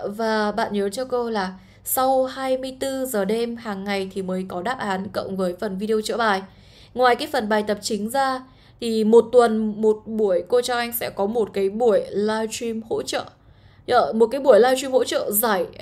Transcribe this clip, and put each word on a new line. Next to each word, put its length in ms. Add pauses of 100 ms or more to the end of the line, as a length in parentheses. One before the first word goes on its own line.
và 460
bạn 220
nhớ 160
cho 160
cô 240
là 240 (300)
sau 420
hai 320
mươi 220
tư 260
giờ 200
đêm 300
hàng 280
ngày 300
thì 80
mới 260
có 140
đáp 180
án 340
cộng 220
với 240
phần 180
video 240
chữa 160
bài. 240 (520)
Ngoài 220
cái 160
phần 180
bài 140
tập 180
chính 280
ra 320 (400)
thì 220
một 280
tuần 500
một 240
buổi 420
cô 140
cho 140
anh 180
sẽ 160
có 160
một 280
cái 160
buổi 400
livestream 800
hỗ 120
trợ. 220 (640)
Dạ, 120 (140)
một 140
cái 140
buổi 180
livestream 340
hỗ 100
trợ 280
giải 340 (160)